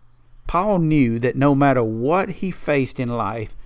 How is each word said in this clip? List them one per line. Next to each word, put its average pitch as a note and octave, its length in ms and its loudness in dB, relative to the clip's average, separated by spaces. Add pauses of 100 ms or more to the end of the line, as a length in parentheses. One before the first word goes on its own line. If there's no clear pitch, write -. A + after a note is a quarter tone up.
(460)
Paul F#3+ 320 0
knew D3 400 2
that A#2+ 180 0
no C#3 180 4
matter C3+ 300 4
what C3 460 -2
he F#3 200 -6
faced C#3+ 480 -2
in A#2+ 160 -4
life, A2 400 -6 (120)